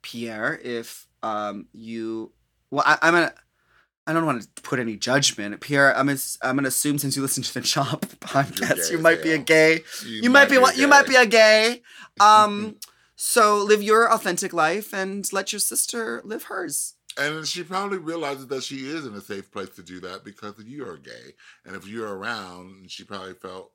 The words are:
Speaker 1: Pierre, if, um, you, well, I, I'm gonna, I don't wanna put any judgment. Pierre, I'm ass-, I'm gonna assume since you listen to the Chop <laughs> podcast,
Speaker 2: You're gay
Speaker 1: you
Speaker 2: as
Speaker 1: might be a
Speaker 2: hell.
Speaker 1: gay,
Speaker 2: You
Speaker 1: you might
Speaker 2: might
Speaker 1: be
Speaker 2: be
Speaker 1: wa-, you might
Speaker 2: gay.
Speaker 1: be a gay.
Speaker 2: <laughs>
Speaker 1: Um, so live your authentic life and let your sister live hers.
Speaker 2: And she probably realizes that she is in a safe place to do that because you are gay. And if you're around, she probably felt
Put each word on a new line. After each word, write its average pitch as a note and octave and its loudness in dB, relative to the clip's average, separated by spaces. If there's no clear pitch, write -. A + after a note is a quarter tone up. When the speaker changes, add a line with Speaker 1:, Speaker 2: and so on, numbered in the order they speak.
Speaker 1:
Pierre, A#2 -8
if, A#2 -10
um, G#2 -6
you, A2+ -10
well, C#3 -2
I, D3+ 4
I'm E3 4
gonna, E3+ 2
I D#3+ -6
don't E3 -2
wanna B2 -4
put - -6
any A2+ -6
judgment. G#2+ -2
Pierre, C#3 2
I'm C3+ 0
ass-, - -6
I'm C3 -2
gonna C#3 -2
assume C#3+ -2
since C#3 -4
you C3+ -4
listen C3+ -4
to - -8
the B2 -6
Chop - 0
<laughs> - -20
podcast, - -2
Speaker 2:
You're D3+ 0
gay - -4
Speaker 1:
you F3 -2
Speaker 2:
as D#3+ -4
Speaker 1:
might E3 4
be D#3+ 0
a D#3 2
Speaker 2:
hell. C#3 -4
Speaker 1:
gay, D#3+ 4
Speaker 2:
You B2 -10
Speaker 1:
you A#3+ 4
might C#4 8
Speaker 2:
might C4+ 8
Speaker 1:
be C4+ 4
Speaker 2:
be B3+ 8
Speaker 1:
wa-, B3+ 6
you C4+ 2
might C#4+ 8
Speaker 2:
gay. C4 -2
Speaker 1:
be B3+ 6
a B3 8
gay. A3 6
Speaker 2:
<laughs> - -20
Speaker 1:
Um, G#3 4
so G#3+ 2
live G#3 4
your A3 4
authentic G3 -2
life F3 -2
and G3 -6
let G3 -4
your G#3 -8
sister A#3 -6
live G#3+ -12
hers. - -10
Speaker 2:
And D3+ -6
she F3 -8
probably F#3+ -6
realizes D3+ -8
that C3 -8
she C3+ -12
is D#3 -10
in A2 -12
a G2+ -14
safe G2 -14
place F#2+ -12
to F#2+ -20
do F2+ -18
that F#2 -16
because G#2 -18
you C3 -16
are E2 -16
gay. B1 -20
And F#2 -16
if F#2 -18
you're G#2+ -10
around, F#2+ -12
she - -18
probably F#2+ -14
felt F#2 -16